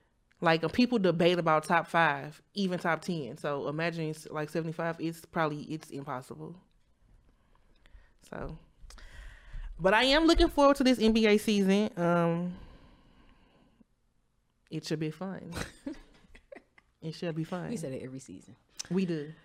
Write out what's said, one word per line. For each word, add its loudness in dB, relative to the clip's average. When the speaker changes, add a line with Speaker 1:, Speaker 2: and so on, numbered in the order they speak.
Speaker 1:
like, 4
uh, 0
people 2
debate 4
about 2
top 0
five, 0
even -2
top -2
ten. -6
So -4
imagine -4
it's, -10
like, -6
seventy-five, -6
it's -8
probably, -4
it's -10
impossible. -12
So, -12
but 2
I 4
am 4
looking 6
forward 6
to 2
this 6
N 4
B 4
A 6
season. 2
Um, 0
it -10
should -4
be -4
fun. -12
Speaker 2:
<laughs> -10
Speaker 1:
It -10
should -6
be -6
fun. -8
Speaker 2:
We -6
say -8
that -10
every -12
season. -20
Speaker 1:
We 0
do. -6